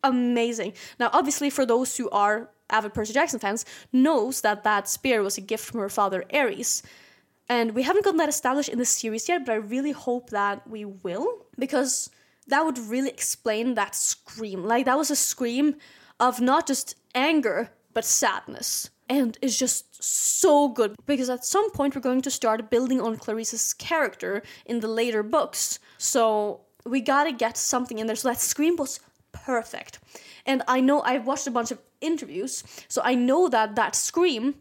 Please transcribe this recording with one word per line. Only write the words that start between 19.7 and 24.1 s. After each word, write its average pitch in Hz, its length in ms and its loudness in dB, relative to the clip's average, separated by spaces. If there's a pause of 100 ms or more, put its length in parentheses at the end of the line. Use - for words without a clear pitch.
so - 680 4
good, 220 260 0 (120)
because 262 220 0
at 247 160 -4
some 403 280 0
point 277 240 0
we're 262 40 -6
going 254 220 0
to 269 80 -4
start 220 400 -2
building 254 300 2
on 220 160 -2
Clarice's 226 580 -4
character 220 680 -2 (200)